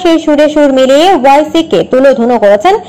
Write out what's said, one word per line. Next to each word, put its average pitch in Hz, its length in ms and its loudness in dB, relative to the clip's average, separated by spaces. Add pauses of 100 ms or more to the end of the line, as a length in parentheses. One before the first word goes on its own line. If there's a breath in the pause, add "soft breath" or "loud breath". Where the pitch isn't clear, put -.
সেই 330 160 0
সুরে 302 300 0
সুর 294 240 0
মিলিয়ে 277 420 2
ওয়াইসি 302 480 0
কে 196 280 -2
তুলোধুনো 254 480 0
করেছেন 208 380 0 (120 loud breath)